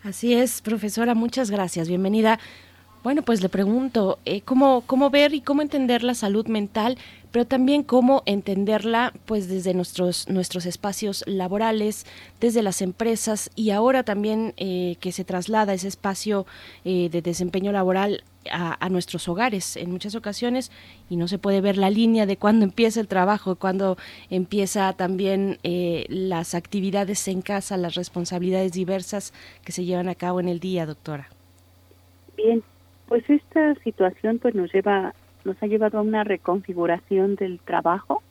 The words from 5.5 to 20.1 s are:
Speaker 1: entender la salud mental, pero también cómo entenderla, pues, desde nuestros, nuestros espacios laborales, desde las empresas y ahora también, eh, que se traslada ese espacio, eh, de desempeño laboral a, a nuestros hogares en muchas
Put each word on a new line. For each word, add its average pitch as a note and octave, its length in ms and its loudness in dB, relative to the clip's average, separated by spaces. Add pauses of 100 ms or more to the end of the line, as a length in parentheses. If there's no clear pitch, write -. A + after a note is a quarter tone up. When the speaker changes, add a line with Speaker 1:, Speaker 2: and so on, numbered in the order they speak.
Speaker 1:
entender C4 440 0
la B3 100 0
salud G#3+ 320 -2
mental, A3 500 -2 (360)
pero A#3+ 120 2
también C4+ 380 2
cómo B3+ 440 4
entenderla, G#3 840 0 (140)
pues, G#3 220 -4
desde F#3 260 -2
nuestros, F3+ 560 -2
nuestros F#3 360 -2
espacios G3 600 -6
laborales, G#3 800 -2 (340)
desde A#3 220 2
las F#3+ 180 -2
empresas G#3+ 760 -2
y G#3+ 140 0
ahora B3 340 4
también, G#3+ 520 -2
eh, F3+ 440 -4
que F#3 120 -6
se F#3 120 -8
traslada G3+ 500 0
ese F#3 140 -6
espacio, G3 580 -4 (380)
eh, F3+ 260 0
de E3+ 120 -2
desempeño F3+ 500 -2
laboral F#3+ 500 2 (300)
a, E3 320 -4
a F#3 40 -2
nuestros F3+ 400 -4
hogares G3 480 -2
en F3 140 -8
muchas F#3+ 240 -8